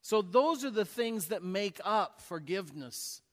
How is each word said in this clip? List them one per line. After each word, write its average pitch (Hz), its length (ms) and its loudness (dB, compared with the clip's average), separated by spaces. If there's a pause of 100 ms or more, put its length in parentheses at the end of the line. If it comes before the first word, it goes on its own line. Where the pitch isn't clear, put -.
So 214 200 2
those 254 420 4
are 269 80 -4
the 208 140 0
things 226 420 -2
that 180 160 -2
make 190 400 -2
up 208 380 0
forgiveness. 151 1000 -6 (120)